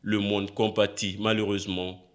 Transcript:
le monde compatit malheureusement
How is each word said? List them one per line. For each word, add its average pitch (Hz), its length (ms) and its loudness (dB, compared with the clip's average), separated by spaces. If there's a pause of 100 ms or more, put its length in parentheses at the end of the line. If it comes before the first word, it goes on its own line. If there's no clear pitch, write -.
le 104 180 0
monde 101 360 0
compatit 104 640 0
malheureusement 98 840 -2 (120)